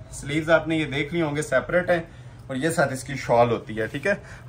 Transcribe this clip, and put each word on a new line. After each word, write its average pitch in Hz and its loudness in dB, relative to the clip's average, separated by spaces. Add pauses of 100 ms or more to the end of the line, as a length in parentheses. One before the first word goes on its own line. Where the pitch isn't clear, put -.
(120)
sleeves 151 -4
आपने 160 4
ये 156 0
देख 143 -4
ली 170 0
होंगे 151 0
separate 165 0
है 170 2 (460)
और 135 -6
ये 147 0
साथ 139 2
इसकी 131 -8
shawl 120 4
होती 113 -2
है, 110 -2
ठीक 147 -4
है। 196 0 (280)